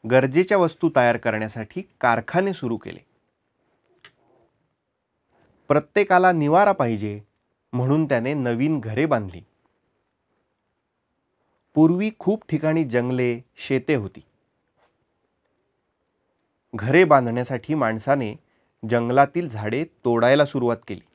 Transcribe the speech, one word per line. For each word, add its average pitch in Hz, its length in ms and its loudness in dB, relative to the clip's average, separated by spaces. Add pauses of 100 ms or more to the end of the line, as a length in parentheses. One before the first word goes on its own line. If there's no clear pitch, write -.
(100)
गरजेच्या 139 480 2
वस्तू 165 380 0
तयार 120 200 4
करण्यासाठी 110 680 -6 (180)
कारखाने 131 520 0
सुरू 117 240 -6
केले. 87 240 -14 (2750)
प्रत्येकाला 185 640 2
निवारा 170 400 2
पाहिजे 107 500 -4 (500)
म्हणून 135 320 0
त्याने 135 300 -2
नवीन 135 460 -2
घरे 113 260 -4
बांधली. 98 360 -4 (2250)
पूर्वी 175 440 2
खूप 214 300 -2
ठिकाणी 156 360 -2
जंगले, 123 560 -2 (160)
शेते 135 380 -2
होती. 104 260 -6 (2500)
घरे 135 300 4
बांधण्यासाठी 123 680 0
माणसाने 113 600 -2 (560)
जंगलातील 135 580 0
झाडे 110 360 -6
तोडायला 123 600 2
सुरुवात 123 320 -2 (120)
केली. 92 120 -12 (140)